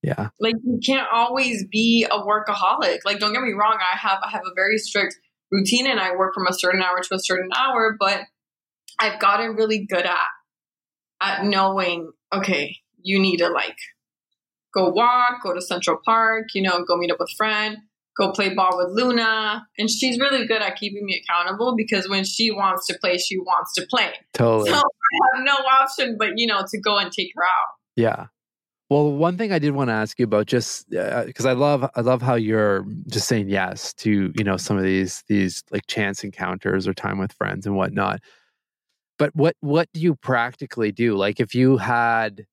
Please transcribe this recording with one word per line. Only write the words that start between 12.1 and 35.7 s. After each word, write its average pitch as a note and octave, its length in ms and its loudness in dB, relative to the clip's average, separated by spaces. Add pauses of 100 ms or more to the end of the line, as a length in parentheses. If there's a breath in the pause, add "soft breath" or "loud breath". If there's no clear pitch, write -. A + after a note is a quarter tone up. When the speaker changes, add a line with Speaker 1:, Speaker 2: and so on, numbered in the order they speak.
Speaker 2:
okay, F#3 440 -2 (260)
you F#3+ 160 0
need F#3+ 200 2
to, E3+ 100 2
like, A2 280 -2 (1000)
go F#3 160 4
walk, B3 520 4
go F3+ 120 -2
to F3+ 60 -4
Central F3 440 -2
Park, A3 500 2
you F#3+ 80 0
know, F3+ 220 2
go F3 120 2
meet F3 140 -2
up E3 80 0
with F3 140 -4
a - 40 -16
friend, G#3+ 420 -2 (400)
go G3 140 0
play G3 220 -2
ball F#3 220 2
with F3+ 140 0
Luna. A3 760 0 (120)
And G#3+ 120 0
she's A#3+ 280 0
really C4+ 280 0
good A3 160 0
at F#3 140 -4
keeping G3+ 280 -8
me F#3 200 -4
accountable, G3 520 0
because G#3 320 -2
when G3 160 0
she A3 260 -2
wants F#3+ 360 0
to F3+ 140 -6
play, - 180 0
she F#3+ 200 -4
wants F3+ 360 -2
to - 140 -4
play. G#3+ 240 0 (220)
Speaker 1:
Totally. A2+ 360 2
Speaker 2:
So - 60 2
I C4 600 2
have C4 80 -4
no C#4 100 2
option C4 640 2
but, G#3+ 180 0
you A#3 100 2
know, G3+ 240 0
to G#3 100 -6
go G#3 180 2
and F#3 120 -2
take F3+ 240 -6
her A#3 80 -4
out. F3+ 260 2 (280)
Speaker 1:
Yeah. A2+ 300 0 (640)
Well, D3 240 4
one E3+ 240 0
thing G#3 160 -2
I E3+ 60 2
did D3 140 0
wanna C3+ 200 0
ask G#2+ 260 -2
you B2 60 4
about, G#2 220 2
just, - 480 -4
uh, A2 400 -2
'cause A#2 100 -6
I C3 80 4
love, C3+ 440 2
I B2 60 -2
love B2 200 2
how B2 140 2
you're G#2+ 500 2 (220)
just - 180 -4
saying G#2 220 0
yes F#2+ 460 -4
to, G2 420 0
you G#2+ 80 0
know, G2 120 0
some G2 220 -2
of F#2+ 60 0
these, F#2+ 440 0
these, G2 440 0